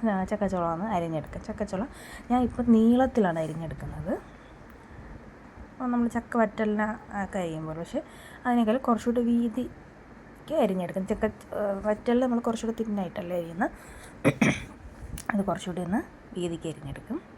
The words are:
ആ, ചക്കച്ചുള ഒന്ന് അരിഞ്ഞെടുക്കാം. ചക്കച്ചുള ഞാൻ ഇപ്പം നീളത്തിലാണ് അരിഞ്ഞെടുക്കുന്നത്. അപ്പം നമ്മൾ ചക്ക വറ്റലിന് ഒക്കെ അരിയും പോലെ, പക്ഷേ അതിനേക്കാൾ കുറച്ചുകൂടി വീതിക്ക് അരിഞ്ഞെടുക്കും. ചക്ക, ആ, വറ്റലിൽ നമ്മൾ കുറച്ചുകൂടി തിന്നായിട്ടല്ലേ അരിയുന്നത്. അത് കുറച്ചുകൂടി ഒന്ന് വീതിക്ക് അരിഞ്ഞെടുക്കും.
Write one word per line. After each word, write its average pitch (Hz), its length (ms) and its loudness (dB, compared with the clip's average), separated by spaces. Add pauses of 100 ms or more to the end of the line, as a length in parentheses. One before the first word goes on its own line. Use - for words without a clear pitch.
(100)
ആ, 190 200 0
ചക്കച്ചുള 190 320 0 (120)
ഒന്ന് 175 200 -4
അരിഞ്ഞെടുക്കാം. 165 540 -2
ചക്കച്ചുള 196 360 -4 (460)
ഞാൻ 247 160 4
ഇപ്പം 240 300 4
നീളത്തിലാണ് 226 680 6
അരിഞ്ഞെടുക്കുന്നത്. 156 680 -6 (1600)
അപ്പം 254 200 -4
നമ്മൾ 240 240 4
ചക്ക 233 260 -4
വറ്റലിന് 214 460 2 (360)
ഒക്കെ 190 140 -4
അരിയും 160 280 -4
പോലെ, 156 120 -6
പക്ഷേ 202 240 -4 (440)
അതിനേക്കാൾ 240 400 4
കുറച്ചുകൂടി 240 340 2 (100)
വീതിക്ക് - 1200 -4 (100)
അരിഞ്ഞെടുക്കും. 185 480 0
ചക്ക, 202 120 -2 (360)
ആ, 208 40 0 (240)
വറ്റലിൽ 240 380 2
നമ്മൾ 240 220 2
കുറച്ചുകൂടി 226 340 -2
തിന്നായിട്ടല്ലേ 180 580 -4
അരിയുന്നത്. 170 300 -2 (1600)
അത് 196 140 2
കുറച്ചുകൂടി 180 400 -4
ഒന്ന് 220 140 0 (360)
വീതിക്ക് 170 340 -4
അരിഞ്ഞെടുക്കും. 143 640 -10